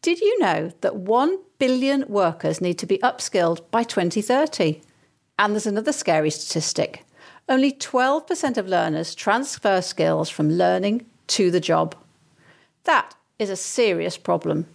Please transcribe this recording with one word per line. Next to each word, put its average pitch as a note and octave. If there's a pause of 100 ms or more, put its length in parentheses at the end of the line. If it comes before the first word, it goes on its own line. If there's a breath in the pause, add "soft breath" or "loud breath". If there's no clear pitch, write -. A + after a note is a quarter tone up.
Did E4+
you A4
know E3+
that G#3
one B3 (220)
billion C4
workers E3
need F3
to F#3
be F#3+
upskilled F3 (100)
by A#3
twenty F#3+
thirty? B3 (560 soft breath)
And G#3
there's G#3+
another A3
scary D#3
statistic. - (440 loud breath)
Only C4
twelve C4+
percent C#4
of F#3+
learners E3
transfer G#3
skills D#3+
from D#3
learning F#3 (220)
to F3+
the F3+
job. D#3+ (880 soft breath)
That - (240)
is G#3+
a F#3+
serious F3
problem. E3